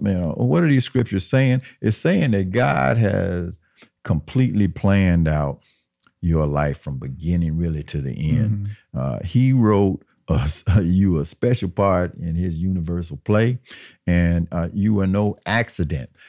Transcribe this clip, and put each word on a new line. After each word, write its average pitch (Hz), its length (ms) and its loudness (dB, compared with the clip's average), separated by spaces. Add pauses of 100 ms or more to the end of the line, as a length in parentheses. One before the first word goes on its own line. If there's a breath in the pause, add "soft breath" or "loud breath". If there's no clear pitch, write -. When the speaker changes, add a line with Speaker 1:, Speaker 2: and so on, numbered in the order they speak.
Speaker 1:
you 101 100 0
know, 90 240 -2
what 135 240 2
are 170 60 2
these 135 180 4
scriptures 110 400 -2
saying? 131 380 2 (180 loud breath)
It's 110 160 0
saying 170 340 0
that 95 200 0
God 131 460 2
has 92 600 -2 (460 soft breath)
completely 101 640 0
planned 90 600 2
out 76 340 -2 (600 soft breath)
your 80 240 2
life 73 340 -2
from 69 200 -10
beginning 80 580 -2
really 82 280 -2
to - 140 -6
the 65 120 -6 (260)
end. 107 300 -2 (260 loud breath)
Speaker 2:
Mm-hmm. - 60 -4
Speaker 1:
Uh, 65 240 -4
he 127 300 2
wrote 104 500 2 (240)
a, 76 220 0 (160)
<laughs> 95 160 4
you 92 380 2
a 73 60 -2
special 120 440 -2
part 92 480 0
in 85 160 -6
his 85 240 -2
universal 87 600 -4
play, 113 420 0 (480 loud breath)
and, 85 440 2
uh, 85 220 -4
you 104 260 0
are 95 60 0
no 101 300 0 (100)
accident. 87 640 -4 (200 loud breath)